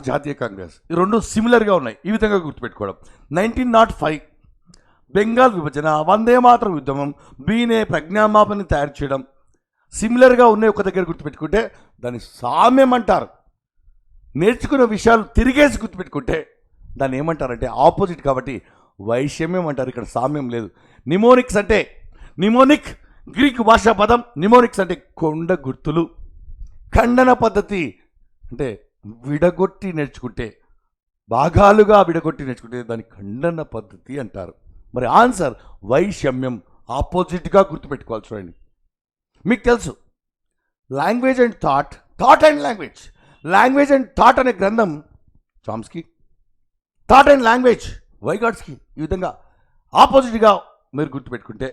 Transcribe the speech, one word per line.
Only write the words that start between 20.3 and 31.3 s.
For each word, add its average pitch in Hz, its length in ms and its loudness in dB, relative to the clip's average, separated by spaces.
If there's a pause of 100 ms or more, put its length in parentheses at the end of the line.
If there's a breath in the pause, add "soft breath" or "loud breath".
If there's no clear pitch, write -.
లేదు. 113 140 -8 (380 soft breath)
నిమోనిక్స్ 226 560 2
అంటే, 202 160 0 (680 soft breath)
నిమోనిక్ 262 460 2 (460)
గ్రీకు 247 320 0
భాషా 220 320 4
పదం, 226 200 2 (220)
నిమోనిక్స్ 233 400 4
అంటే 180 120 -4 (260)
కొండ 165 320 -4 (140)
గుర్తులు. 147 360 -4 (960)
ఖండన 247 340 4 (140)
పద్ధతి 202 360 -2 (680)
అంటే 131 180 -8 (600)
విడగొట్టి 175 600 -2 (100)
నేర్చుకుంటే, 127 480 -10 (840)